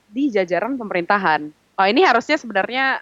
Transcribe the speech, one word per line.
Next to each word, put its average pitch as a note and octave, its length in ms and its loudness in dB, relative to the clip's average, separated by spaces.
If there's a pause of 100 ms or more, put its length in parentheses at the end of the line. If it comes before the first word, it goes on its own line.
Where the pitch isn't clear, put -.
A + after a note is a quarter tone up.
di C4 200 -2
jajaran G3 480 -2
pemerintahan. F3+ 720 0 (280)
Oh, F#3+ 120 2
ini B3+ 160 4
harusnya C#4+ 320 2
sebenarnya B3 680 -2